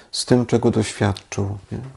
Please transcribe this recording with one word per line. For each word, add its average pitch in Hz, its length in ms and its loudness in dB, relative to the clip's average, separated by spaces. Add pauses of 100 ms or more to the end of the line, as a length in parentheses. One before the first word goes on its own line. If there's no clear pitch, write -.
(120)
z - 140 -6
tym, 123 200 4
czego 117 260 2
doświadczył, 101 880 -2 (140)
nie? 113 60 -8 (200)